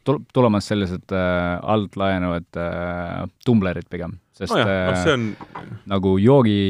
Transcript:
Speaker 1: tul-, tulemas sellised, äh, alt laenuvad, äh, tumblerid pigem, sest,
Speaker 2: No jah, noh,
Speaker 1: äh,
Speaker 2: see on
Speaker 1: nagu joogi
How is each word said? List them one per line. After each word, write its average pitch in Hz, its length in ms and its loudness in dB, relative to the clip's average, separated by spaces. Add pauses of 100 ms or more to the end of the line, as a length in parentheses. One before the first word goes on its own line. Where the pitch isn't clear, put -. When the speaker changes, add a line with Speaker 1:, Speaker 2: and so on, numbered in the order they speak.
Speaker 1:
tul-, 135 180 0 (140)
tulemas 110 340 2
sellised, 95 380 -4 (100)
äh, 90 460 0
alt 104 340 -2
laenuvad, 90 600 -2
äh, 87 680 -6 (240)
tumblerid 92 420 2
pigem, 87 300 -10 (120)
sest, 98 220 -8
Speaker 2:
No 190 80 0
jah, 107 80 2
noh, 92 300 0
Speaker 1:
äh, - 20 0
Speaker 2:
see 147 160 2
on 113 140 -2 (560)
Speaker 1:
nagu 98 320 0
joogi 110 400 6 (120)